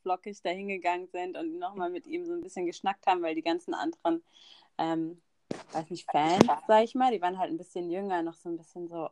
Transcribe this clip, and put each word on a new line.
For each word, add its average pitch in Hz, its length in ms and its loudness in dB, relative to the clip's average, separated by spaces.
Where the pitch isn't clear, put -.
flockig 196 400 -4
dahin 190 280 -2
gegangen 180 380 -2
sind 180 300 -6
und 165 220 -6
nochmal 180 300 -4
mit 180 180 -8
ihm 175 180 -6
so 170 80 -4
ein 175 80 -4
bisschen 185 240 -6
geschnackt 190 420 -4
haben, 180 140 6
weil 160 140 -2
die 160 60 -4
ganzen 170 320 -2
anderen, 170 500 0
ähm, 165 440 -2
weiß 160 180 -4
nicht, - 200 -8
Fans, 165 360 6
sag 220 180 10
ich 220 100 -4
mal, 254 160 4
die 190 100 0
waren 180 160 0
halt 180 140 -2
ein 165 60 -2
bisschen 175 320 -6
jünger, 185 340 -2
noch 165 120 -6
so - 140 -16
ein 170 80 -4
bisschen 170 300 -12
so, 170 240 -6